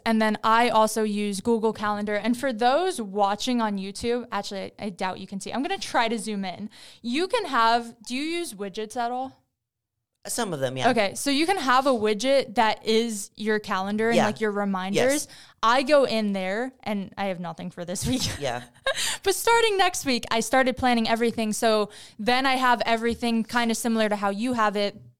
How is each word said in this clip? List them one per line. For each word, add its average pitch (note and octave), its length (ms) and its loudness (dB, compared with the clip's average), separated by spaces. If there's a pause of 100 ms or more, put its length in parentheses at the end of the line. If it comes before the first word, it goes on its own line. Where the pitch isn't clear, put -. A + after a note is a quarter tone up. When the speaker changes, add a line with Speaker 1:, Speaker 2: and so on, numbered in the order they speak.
Speaker 1:
and A3 160 4
then G#3+ 200 2
I A3+ 280 4
also A3 340 4
use G#3 380 -2
Google A3+ 320 2
Calendar. G#3 420 -2
And A3 220 0
for C4+ 160 -2
those C4 480 2
watching G#3 600 0
on G#3 160 0
YouTube, A#3 540 -4
actually, G3+ 480 -6
I, - 60 -8
I G#3+ 60 -4
doubt F#3 280 -6
you F#3+ 80 -12
can G3 140 -10
see. - 100 -10
I'm A#3+ 100 -4
gonna F4+ 160 -4
try B3 300 0
to A3+ 100 -2
zoom G3+ 280 -4
in. F#3 240 -10 (320)
You C#4 260 -2
can A4+ 200 -2
have, A#3 460 2 (140)
do B3 80 -6
you C4 80 -2
use D#4+ 300 -6
widgets G3+ 420 -10
at A#3+ 160 -4
all? C4 220 -8 (920)
Speaker 2:
Some G#3 260 -2
of D3 60 -4
them, C3 160 0
yeah. C3 140 2
Speaker 1:
Okay, G#3+ 240 2
so - 160 -4
you C#4+ 160 2
can G4 120 2
have C4 280 4
a C#4 60 4
widget A3 640 2
that A3 320 2
is A3 480 0
your G#3+ 240 0
calendar G#3 500 -2
and, A#3 60 4
Speaker 2:
Yeah. - 100 4
Speaker 1:
like, G#3 160 -2
your G#3+ 100 0
reminders. G3 440 -2 (300)
Speaker 2:
Yes. - 20 -18 (340)
Speaker 1:
I B3 220 4
go C#4 220 6
in G#3+ 280 0
there, G3 380 -2 (120)
and G3+ 320 -4
I G3+ 100 -4
have F#3 160 -4
nothing F3 280 -8
for F3 160 -10
this F3 220 -4
<laughs> - 0 -
week. B3+ 160 0 (160)
Speaker 2:
Yeah. B2 240 -4 (580)
Speaker 1:
But F#4+ 140 0
starting A4+ 420 2
next F#4 260 2
week, B3 280 0
I A3+ 80 0
started B3+ 380 2
planning A#3+ 300 2
everything. A3+ 460 0
So G#3+ 360 2 (280)
then B3 300 0
I C4 80 2
have B3 320 2
everything A#3 560 0
kinda A#3 320 0
similar A3 340 0
to G3+ 60 0
how G3+ 160 0
you A3+ 220 -2
have G#3+ 240 2
it. G3+ 220 -2 (200)